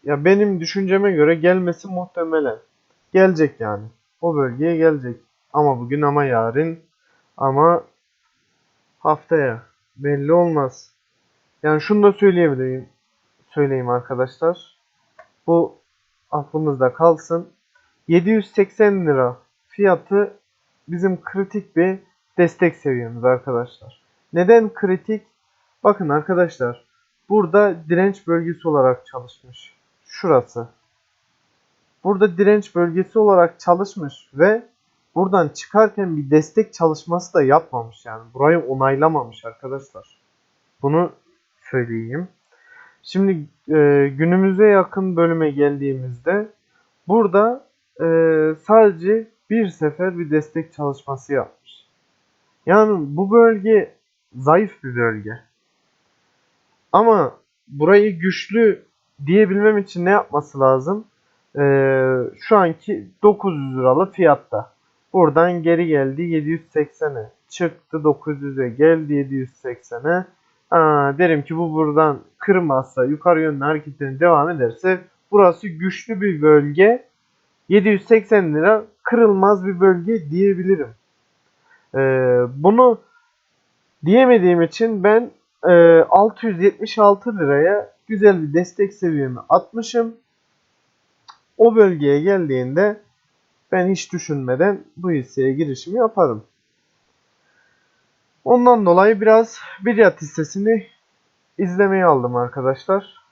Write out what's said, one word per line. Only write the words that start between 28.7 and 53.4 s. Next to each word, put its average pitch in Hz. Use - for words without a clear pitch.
çalışmış. -
Şurası. 123
Burada 185
direnç 202
bölgesi 175
olarak 185
çalışmış 180
ve 208
buradan 190
çıkarken 208
bir 139
destek 156
çalışması 170
da 165
yapmamış 127
yani. 110
Burayı 147
onaylamamış 135
arkadaşlar. 127
Bunu 156
söyleyeyim. 120
Şimdi, 196
e, 143
günümüze 185
yakın 190
bölüme 165
geldiğimizde 139
burada, 214
e, 165
sadece 214
bir 214
sefer 170
bir 160
destek 156
çalışması 139
yapmış. -
Yani 180
bu 196
bölge 220